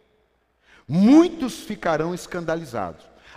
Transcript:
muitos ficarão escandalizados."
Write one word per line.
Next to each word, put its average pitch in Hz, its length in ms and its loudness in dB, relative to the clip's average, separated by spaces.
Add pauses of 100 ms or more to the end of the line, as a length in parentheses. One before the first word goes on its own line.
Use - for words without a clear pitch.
(880)
muitos 262 760 4
ficarão 170 500 -4
escandalizados." 160 920 -8 (320)